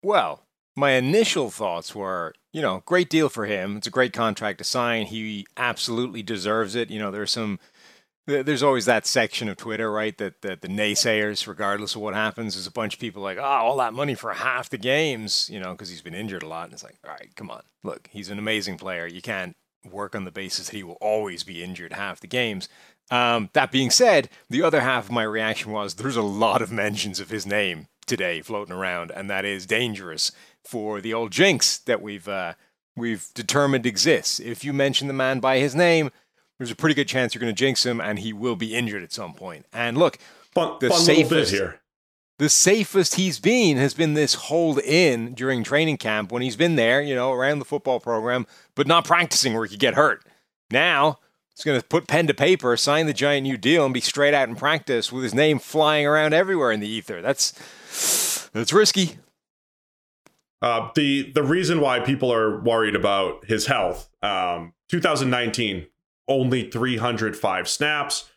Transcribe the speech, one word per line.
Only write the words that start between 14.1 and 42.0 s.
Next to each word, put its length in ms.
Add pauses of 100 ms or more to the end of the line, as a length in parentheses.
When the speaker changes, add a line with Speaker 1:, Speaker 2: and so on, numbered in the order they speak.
Speaker 1:
for 180
half 360
the 80
games," 720
you 120
know, 140
'cause 140
he's 140
been 120
injured 280
a 60
lot. 160
And 100
it's 100
like, 200
"All 80
right, 240
come 140
on. 120 (220)
Look, 260
he's 180
an 100
amazing 380
player. 300
You 160
can't 340 (320)
work 260
on 100
the 60
basis 360
that 100
he 60
will 180
always 440
be 200
injured 300
half 260
the 60
games." 420 (420)
Um, 420
that 180
being 200
said, 400 (180)
the 140
other 180
half 240
of 80
my 120
reaction 460
was 240
there's 220
a 60
lot 400
of 100
mentions 480
of 80
his 160
name 420 (200)
today 340
floating 340
around, 360
and 180
that 160
is 220
dangerous 680 (320)
for 380
the 100
old 180
jinx 460
that 240
we've, 260
uh, 280 (420)
we've 380
determined 500
exists. 560
If 240
you 80
mention 360
the 40
man 260
by 200
his 160
name, 380 (440)
there's 140
a 40
pretty 200
good 120
chance 280
you're 60
gonna 120
jinx 320
him, 160
and 200
he 120
will 240
be 180
injured 280
at 100
some 220
point. 360
And 280
look, 180 (360)
Speaker 2:
Fun, 280
Speaker 1:
the 80
Speaker 2:
fun 120
little 140
bit 140
Speaker 1:
safest 240
Speaker 2:
here. 280 (580)